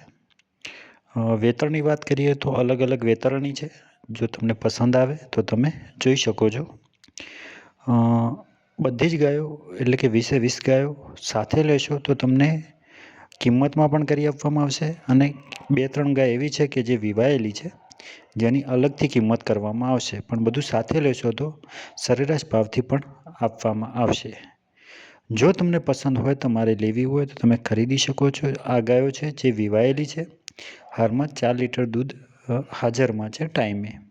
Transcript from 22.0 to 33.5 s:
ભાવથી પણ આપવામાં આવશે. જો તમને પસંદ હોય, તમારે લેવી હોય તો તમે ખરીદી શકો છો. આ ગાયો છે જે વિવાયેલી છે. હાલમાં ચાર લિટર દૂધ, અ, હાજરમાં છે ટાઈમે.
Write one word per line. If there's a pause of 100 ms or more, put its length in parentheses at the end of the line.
ભાવથી
પણ (380)
આપવામાં
આવશે. (920)
જો
તમને
પસંદ
હોય,
તમારે
લેવી
હોય
તો
તમે
ખરીદી
શકો
છો. (140)
આ
ગાયો
છે
જે
વિવાયેલી
છે. (720)
હાલમાં
ચાર
લિટર
દૂધ, (360)
અ, (280)
હાજરમાં
છે
ટાઈમે. (120)